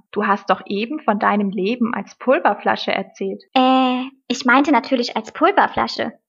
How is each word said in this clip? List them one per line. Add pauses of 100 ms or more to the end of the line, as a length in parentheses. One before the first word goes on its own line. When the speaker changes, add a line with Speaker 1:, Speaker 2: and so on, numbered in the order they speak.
(120)
Speaker 1:
Du
hast
doch
eben
von
deinem
Leben
als
Pulverflasche
erzählt. (100)
Speaker 2:
Äh, (240)
ich
meinte
natürlich
als
Pulverflasche. (160)